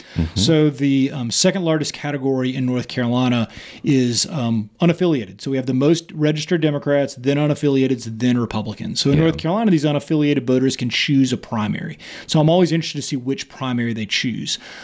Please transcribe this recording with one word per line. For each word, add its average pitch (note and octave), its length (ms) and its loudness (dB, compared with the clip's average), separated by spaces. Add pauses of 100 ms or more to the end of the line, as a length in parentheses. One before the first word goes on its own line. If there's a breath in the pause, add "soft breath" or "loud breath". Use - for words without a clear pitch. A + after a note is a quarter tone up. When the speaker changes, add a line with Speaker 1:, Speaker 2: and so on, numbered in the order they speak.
(140)
Speaker 1:
Mm-hmm. D#2+ 260 -2
Speaker 2:
So D3+ 300 4
the, C3+ 420 2
um, B2 180 -6
second F#3 360 0
largest D#3 260 0
category C3 640 -2
in C3 80 -2
North B2 240 -2
Carolina B2 580 0 (380 loud breath)
is, B2 460 2
um, A#2 400 -2 (100)
unaffiliated. E3+ 600 0
So C#3 80 -6
we C3+ 80 0
have B2 80 -4
the C3 80 0
most D3 380 2
registered D3+ 500 0
Democrats, C#3+ 540 0
then C3+ 200 0
unaffiliateds, C3+ 680 2 (160)
then B2 180 2
Republicans. - 600 -4
So C#3 100 2
in C#3+ 80 4
Speaker 1:
Yeah. D#3+ 60 4
Speaker 2:
North D#3+ 120 2
Carolina, G3+ 340 0
these D3+ 140 4
unaffiliated D3 600 0
voters C3 320 2
can B2 100 -2
choose C3+ 420 2
a B2 60 -2
primary. - 600 -4 (280 loud breath)
So D#3 140 2
I'm D#3 80 6
always E3+ 240 4
interested D#3+ 240 -2
to C#3 100 -6
see C#3+ 100 -6
which C3 340 -6
primary A#2+ 420 -4
they A2 140 -6
choose. - 520 -4 (260 loud breath)